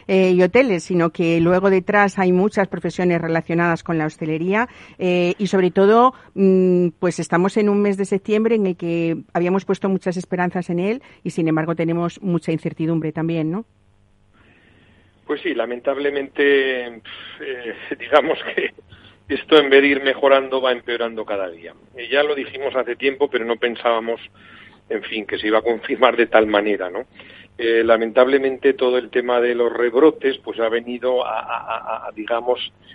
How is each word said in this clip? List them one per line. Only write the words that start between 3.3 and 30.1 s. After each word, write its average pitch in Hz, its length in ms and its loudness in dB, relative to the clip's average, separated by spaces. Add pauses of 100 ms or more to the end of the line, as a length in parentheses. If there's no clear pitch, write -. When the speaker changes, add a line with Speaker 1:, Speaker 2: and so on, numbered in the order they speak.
Speaker 1:
con 170 120 -4
la 156 100 -2
hostelería, 170 640 -2 (300)
eh, 180 400 0
y 202 80 -2
sobre 180 240 2
todo, 220 440 4 (200)
mm, 185 540 4 (100)
pues 180 220 -2
estamos 175 360 0
en 208 120 2
un 202 140 2
mes 202 140 2
de 196 80 -2
septiembre 214 520 0
en 202 100 0
el 180 100 -2
que 170 420 -2 (140)
habíamos 180 320 0
puesto 196 240 -2
muchas 185 280 -2
esperanzas 180 540 -4
en 175 100 -2
él 214 220 -4 (200)
y, - 80 -6
sin 165 160 -2
embargo, 160 300 -2
tenemos 170 440 -4
mucha 175 300 -2
incertidumbre 160 600 -4
también, 160 400 -4
¿no? 214 120 -8 (1600)
Speaker 2:
Pues 147 160 -6
sí, 156 120 -4
lamentablemente, 135 1300 0
eh, 120 880 -14 (160)
<laughs> 139 80 -8
digamos 147 400 2 (160)
que - 200 -4 (540)
esto 147 280 2
en 139 140 6
vez 139 120 8
de 143 60 4
ir 139 140 0
mejorando 135 580 2
va 127 120 0
empeorando 117 520 -6
cada 98 240 -6
día. 85 260 -16 (220)
Eh, 120 140 -12
ya 139 120 2
lo 151 120 0
dijimos 135 400 -8
hace 123 220 -4
tiempo, 135 340 -2
pero 113 140 -4
no 117 120 -2
pensábamos, 117 640 -2 (680)
en 107 120 -4
fin, 107 240 -8
que 98 120 -6
se - 80 -6
iba 110 140 2
a - 20 -14
confirmar 117 540 0
de 117 100 2
tal 110 200 4
manera, 101 440 0
¿no? 101 160 -8 (500)
Eh, 117 280 0
lamentablemente 127 920 2
todo 127 240 0
el 117 120 -6
tema 123 300 0
de 120 140 0
los 117 180 0
rebrotes, 131 680 2